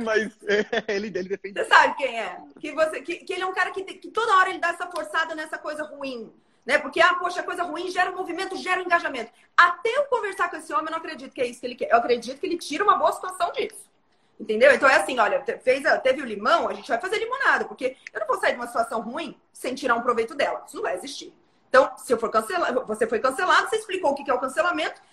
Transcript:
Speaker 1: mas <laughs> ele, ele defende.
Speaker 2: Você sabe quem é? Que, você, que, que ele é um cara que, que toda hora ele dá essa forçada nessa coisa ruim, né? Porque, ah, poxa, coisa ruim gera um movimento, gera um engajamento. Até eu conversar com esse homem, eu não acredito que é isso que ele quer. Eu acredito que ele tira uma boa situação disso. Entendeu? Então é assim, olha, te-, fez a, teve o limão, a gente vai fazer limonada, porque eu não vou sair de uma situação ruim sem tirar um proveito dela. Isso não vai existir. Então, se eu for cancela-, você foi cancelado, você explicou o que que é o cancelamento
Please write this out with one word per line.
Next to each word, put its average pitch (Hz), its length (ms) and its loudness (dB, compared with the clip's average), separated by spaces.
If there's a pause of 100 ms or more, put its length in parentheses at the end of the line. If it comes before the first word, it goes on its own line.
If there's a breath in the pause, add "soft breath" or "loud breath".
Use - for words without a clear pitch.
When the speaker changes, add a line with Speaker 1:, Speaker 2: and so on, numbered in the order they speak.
Speaker 1:
mas 214 400 -2
<laughs> 208 440 0
ele, 208 200 -4
ele 185 220 -6
defende. 196 300 -6
Speaker 2:
Você - 60 -2
sabe 294 300 6
quem 240 240 -4
é? 180 180 -8 (220)
Que, 302 140 -10
você, 311 280 0
que, 339 140 -8
que - 180 -10
ele 359 80 -4
é 370 60 -2
um 381 60 -6
cara 381 180 -2
que, 381 120 -8
que - 280 -16
toda 440 260 2
hora 370 120 4
ele 349 100 -6
dá 339 100 0
essa 339 220 -6
forçada 320 420 -4
nessa 311 240 -8
coisa 302 280 -8
ruim, 262 460 -10 (340)
né? 277 120 4
Porque, 277 240 0
ah, 359 140 6
poxa, 359 260 -4
coisa 359 220 -4
ruim 349 260 -6
gera 370 220 0
um 359 40 -10
movimento, 370 420 -4
gera 359 240 0
um 359 40 -6
engajamento. 320 460 0 (260 soft breath)
Até 349 400 4
eu 587 60 4
conversar 403 480 -2
com 330 60 -10
esse 302 140 -14
homem, 311 140 -2
eu 320 60 -8
não 330 80 -4
acredito 302 340 -12
que - 80 -6
é 247 60 0
isso 240 140 -14
que - 40 -6
ele 247 100 -10
quer. 220 140 -6
Eu 226 80 8
acredito 233 420 0
que 381 60 -6
ele 349 120 -4
tira 320 260 -4
uma 392 140 6
boa 311 160 2
situação - 400 -4
disso. - 360 -8 (500)
Entendeu? 220 340 6
Então 262 160 4
é 277 60 8
assim, 294 240 2
olha, 196 200 2
te-, 190 200 -6
fez 269 260 0
a, 254 140 4
teve 262 200 0
o 277 60 -8
limão, 233 420 0
a 190 60 -6
gente 202 160 -14
vai 233 100 0
fazer 403 200 -4
limonada, 453 460 0
porque 254 300 -6 (160 loud breath)
eu - 100 -10
não 640 40 -6
vou 466 140 -2
sair 254 140 2
de 233 60 -8
uma 240 60 -8
situação 233 360 -2
ruim 247 360 -8 (160)
sem 262 220 -8
tirar 240 200 2
um 233 60 0
proveito 233 320 0
dela. 277 320 0
Isso - 120 -18
não 453 60 -8
vai - 120 -2
existir. - 360 -10 (380)
Então, - 260 6
se - 160 -8
eu 226 60 4
for 214 140 -2
cancela-, 277 400 0 (160)
você 214 180 -2
foi 226 140 0
cancelado, 339 500 2
você 440 60 0
explicou 370 360 -2
o 277 40 0
que - 80 -6
que 277 80 -2
é - 20 2
o 262 60 2
cancelamento 320 600 -2 (140 soft breath)